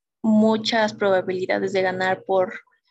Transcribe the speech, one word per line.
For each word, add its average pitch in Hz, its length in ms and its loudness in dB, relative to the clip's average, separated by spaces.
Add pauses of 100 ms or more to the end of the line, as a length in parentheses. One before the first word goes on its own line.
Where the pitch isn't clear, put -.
(220)
muchas 220 720 2
probabilidades 190 760 -2
de 190 100 0
ganar 185 420 -2
por, 190 300 0 (360)